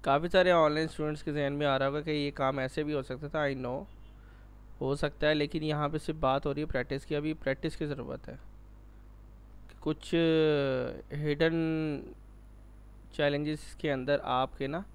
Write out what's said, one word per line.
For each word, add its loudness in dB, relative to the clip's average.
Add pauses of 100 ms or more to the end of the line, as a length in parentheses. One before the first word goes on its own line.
काफ़ी 2
सारे 6
ऑनलाइन 6
स्टूडेंट्स -4
के -4
जहन 0
में 0
आ 4
रहा 2
होगा -2
कि -4
ये 0
काम 0
ऐसे -2
भी -2
हो 0
सकता -8
था, 0
I 0
know, -6 (960)
हो 2
सकता 0
है, 6
लेकिन 0
यहाँ 0
पे -2
सिर्फ -4
बात 2
हो 2
रही -2
है -6
प्रैक्टिस -4
की। -4
अभी -2
प्रैक्टिस -2
की -4
ज़रूरत -8
है। -12 (1400)
कुछ -4 (1040)
हिडन 0 (1120)
चैलेंजेस 0
के 0
अंदर 2
आपके 0
ना -4 (120)